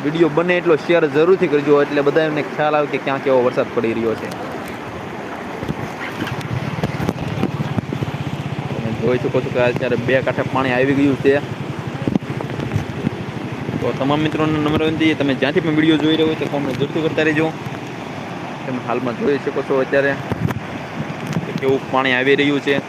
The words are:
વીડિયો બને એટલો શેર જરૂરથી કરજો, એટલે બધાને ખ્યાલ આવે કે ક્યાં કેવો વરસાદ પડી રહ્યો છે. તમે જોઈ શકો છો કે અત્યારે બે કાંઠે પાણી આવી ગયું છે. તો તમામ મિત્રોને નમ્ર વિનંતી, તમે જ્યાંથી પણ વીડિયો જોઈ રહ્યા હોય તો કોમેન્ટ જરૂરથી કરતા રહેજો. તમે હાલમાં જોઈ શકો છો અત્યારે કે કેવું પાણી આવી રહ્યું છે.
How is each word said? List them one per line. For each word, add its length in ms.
વીડિયો 260
બને 280
એટલો 180
શેર 320
જરૂરથી 400
કરજો, 340
એટલે 200
બધાને 400
ખ્યાલ 340
આવે 120
કે 100
ક્યાં 260
કેવો 180
વરસાદ 240
પડી 180
રહ્યો 220
છે. 140
તમે 220
જોઈ 160
શકો 240
છો 80
કે 100
અત્યારે 360
બે 260
કાંઠે 200
પાણી 300
આવી 220
ગયું 220
છે. 240
તો 180
તમામ 200
મિત્રોને 400
નમ્ર 240
વિનંતી, 300
તમે 200
જ્યાંથી 260
પણ 100
વીડિયો 280
જોઈ 180
રહ્યા 100
હોય 100
તો 100
કોમેન્ટ 340
જરૂરથી 220
કરતા 220
રહેજો. 280
તમે 200
હાલમાં 320
જોઈ 180
શકો 240
છો 180
અત્યારે 360
કે 260
કેવું 320
પાણી 220
આવી 220
રહ્યું 240
છે. 180